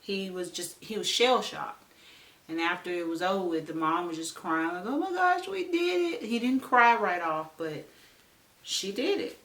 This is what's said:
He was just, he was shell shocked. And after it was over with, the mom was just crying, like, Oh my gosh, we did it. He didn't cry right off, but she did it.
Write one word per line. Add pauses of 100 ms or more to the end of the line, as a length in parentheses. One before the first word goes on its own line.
He
was
just,
he
was
shell
shocked. (640)
And
after
it
was
over
with,
the
mom
was
just
crying,
like,
Oh
my
gosh,
we
did
it.
He
didn't
cry
right
off,
but (760)
she
did
it.